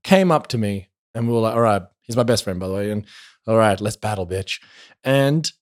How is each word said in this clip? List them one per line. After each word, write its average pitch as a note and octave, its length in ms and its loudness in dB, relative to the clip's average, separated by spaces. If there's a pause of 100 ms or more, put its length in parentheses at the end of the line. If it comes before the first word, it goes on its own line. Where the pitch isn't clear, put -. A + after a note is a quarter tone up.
came F#3 280 4
up D3+ 180 0
to A#2+ 100 -4
me, G2+ 300 -4 (260)
and A#2 120 -4
we A#2 60 0
were A#2 60 2
like, A2+ 160 0
"All A#2 60 2
right," G#2 200 2 (220)
he's A2+ 120 -8
my B2 60 2
best A#2 220 2
friend, F2+ 160 -6
by F#2 80 -6
the F#2+ 80 -6
way, G2+ 160 -4
and, G#2 120 -4 (440)
"All A2+ 100 2
right, G#2 240 2
let's A2 160 -6
battle, G2+ 300 -6
bitch." F#2+ 320 -8 (440)
And C#3 480 2 (100)